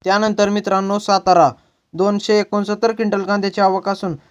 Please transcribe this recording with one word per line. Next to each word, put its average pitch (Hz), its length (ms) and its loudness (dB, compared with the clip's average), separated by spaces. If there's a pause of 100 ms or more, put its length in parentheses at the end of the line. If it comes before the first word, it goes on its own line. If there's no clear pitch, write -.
त्यानंतर 208 440 0
मित्रांनो 202 500 -2
सातारा, 185 520 2 (440)
दोनशे 202 440 0
एकोणसत्तर 208 540 -2
क्विंटल 208 300 -2
कांद्याची 196 380 -2
आवक 190 280 2
असून 196 280 -4 (140)